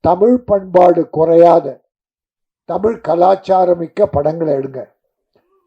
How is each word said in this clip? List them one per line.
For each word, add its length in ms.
தமிழ் 400
பண்பாடு 640
குறையாத, 560
தமிழ் 320
கலாச்சாரம் 800
மிக்க 260
படங்களை 460
எடுங்க. 280